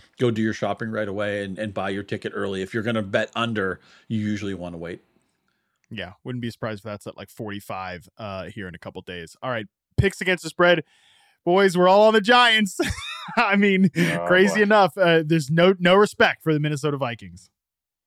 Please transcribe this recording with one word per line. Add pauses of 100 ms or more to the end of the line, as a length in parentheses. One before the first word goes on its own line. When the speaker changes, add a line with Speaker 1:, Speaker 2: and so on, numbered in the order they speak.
(180)
Speaker 1:
go
do
your
shopping
right
away
and,
and
buy
your
ticket
early.
If
you're
gonna
bet
under, (280)
you
usually
wanna
wait. (880)
Speaker 2:
Yeah, (120)
wouldn't
be
surprised
if
that's
at,
like,
forty-five, (100)
uh,
here
in
a
couple
days.
All
right, (300)
picks
against
the
spread. (640)
Boys,
we're
all
on
the
Giants. (280)
<laughs>
I
mean,
Speaker 3:
Oh,
Speaker 2:
crazy
Speaker 3:
boy.
Speaker 2:
enough,
uh,
there's
no,
no
respect
for
the
Minnesota
Vikings. (560)